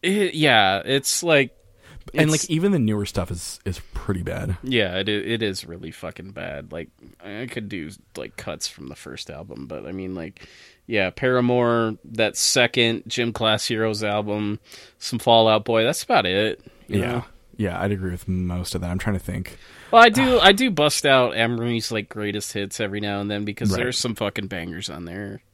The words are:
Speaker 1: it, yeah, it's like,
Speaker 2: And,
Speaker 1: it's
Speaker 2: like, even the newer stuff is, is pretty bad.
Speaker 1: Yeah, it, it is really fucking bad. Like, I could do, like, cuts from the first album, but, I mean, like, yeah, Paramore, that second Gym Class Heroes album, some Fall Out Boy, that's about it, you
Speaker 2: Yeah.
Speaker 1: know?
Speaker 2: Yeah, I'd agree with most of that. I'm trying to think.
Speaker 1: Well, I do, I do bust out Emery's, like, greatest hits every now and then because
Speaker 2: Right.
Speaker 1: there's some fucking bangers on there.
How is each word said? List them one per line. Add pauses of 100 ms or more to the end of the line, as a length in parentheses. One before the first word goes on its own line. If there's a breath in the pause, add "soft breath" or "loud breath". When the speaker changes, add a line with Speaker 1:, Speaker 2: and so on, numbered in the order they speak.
Speaker 1:
it,
yeah,
it's
like, (600 loud breath)
Speaker 2:
And,
Speaker 1:
it's
Speaker 2:
like,
even
the
newer
stuff
is,
is (140)
pretty
bad.
Speaker 1:
Yeah,
it,
it
is
really
fucking
bad.
Like, (340)
I
could
do, (260)
like,
cuts
from
the
first
album,
but,
I
mean,
like, (400 loud breath)
yeah,
Paramore, (100)
that
second
Gym
Class
Heroes
album, (380 loud breath)
some
Fall
Out
Boy,
that's
about
it, (280)
you
Speaker 2:
Yeah.
Speaker 1:
know? (300)
Speaker 2:
Yeah,
I'd
agree
with
most
of
that.
I'm
trying
to
think. (320 loud breath)
Speaker 1:
Well,
I
do,
I
do
bust
out
Emery's,
like,
greatest
hits
every
now
and
then
because
Speaker 2:
Right.
Speaker 1:
there's
some
fucking
bangers
on
there. (100)